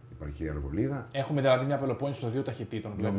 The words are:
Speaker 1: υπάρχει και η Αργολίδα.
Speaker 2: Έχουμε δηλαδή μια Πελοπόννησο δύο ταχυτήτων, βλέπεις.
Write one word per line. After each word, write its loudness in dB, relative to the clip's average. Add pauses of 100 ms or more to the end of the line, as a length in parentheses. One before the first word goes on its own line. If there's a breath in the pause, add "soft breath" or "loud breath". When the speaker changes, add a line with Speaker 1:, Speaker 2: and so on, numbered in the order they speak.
(120)
Speaker 1:
υπάρχει -8
και -6
η -2
Αργολίδα. -2
Speaker 2:
Έχουμε 0
δηλαδή 6
μια 2
Πελοπόννησο -2
δύο 0
ταχυτήτων, -4
βλέπεις. 2